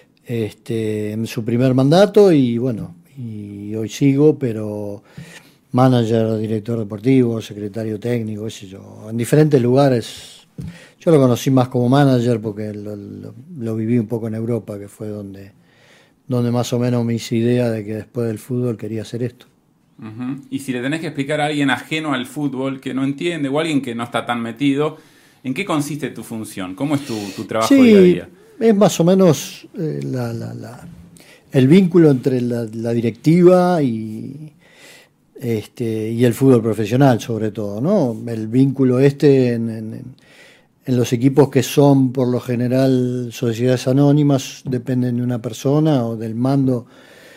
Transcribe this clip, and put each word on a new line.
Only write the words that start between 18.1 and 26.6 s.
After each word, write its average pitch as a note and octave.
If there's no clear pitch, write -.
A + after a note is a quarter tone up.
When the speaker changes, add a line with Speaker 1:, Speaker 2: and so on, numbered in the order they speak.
Speaker 1:
del G#2+
fútbol B2
quería G#2+
hacer A#2
esto. -
Speaker 2:
Ujú. B2
Y C3+
si C3
le B2
tenés D3
que E3+
explicar D3
a D3
alguien C#3+
ajeno D3+
al B2
fútbol C3+
que B2+
no C3
entiende C#3+
o C#3
alguien D#3
que A#2
no A#2
está A#2
tan A#2+
metido, C#3+
¿en B2+
qué F#3+
consiste D3
tu A#2
función? G#2